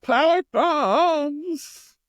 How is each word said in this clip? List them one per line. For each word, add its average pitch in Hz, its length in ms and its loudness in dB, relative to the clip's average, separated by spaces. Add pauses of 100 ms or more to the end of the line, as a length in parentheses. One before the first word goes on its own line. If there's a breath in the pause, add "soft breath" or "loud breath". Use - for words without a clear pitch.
Power 320 400 2 (100)
bombs. 302 1400 -2 (120)